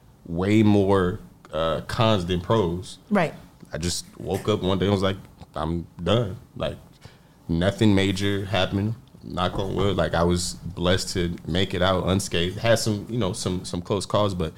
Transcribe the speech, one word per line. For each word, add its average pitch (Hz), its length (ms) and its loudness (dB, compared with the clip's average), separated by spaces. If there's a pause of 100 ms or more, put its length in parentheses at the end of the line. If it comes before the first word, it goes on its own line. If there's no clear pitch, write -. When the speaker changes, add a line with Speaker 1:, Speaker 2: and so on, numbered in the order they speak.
(260)
Speaker 1:
Way 98 380 4
more, 98 560 4 (320)
uh, 80 340 -2
cons 110 400 2
than 90 140 0
pros. 92 580 0 (100)
Speaker 2:
Right. 185 240 2 (400)
Speaker 1:
I - 60 -6
just 87 260 -4 (140)
woke 92 300 -4
up 104 160 2
one 95 160 2
day 92 60 2
and 101 60 4
was 95 100 2
like, 98 140 0 (380)
"I'm 80 320 -4 (160)
done." 98 340 0 (200)
Like, - 180 -4 (720)
nothing 98 460 2
major 98 520 0
happened. 98 480 0 (280)
Knock 90 380 -4
on 95 160 -4
wood. 95 200 0
Like, 80 180 0
I 82 100 2
was 87 300 0 (200)
blessed 90 360 0
to 87 260 -2 (100)
make 95 260 0
it 90 100 0
out 92 260 2
unscathed. 90 500 0
Had 113 220 2
some, 104 280 -4
you 110 100 -6
know, 95 140 0
some, 92 320 -4
some - 160 -6
close 92 260 -2
calls, 101 280 0
but 85 240 -4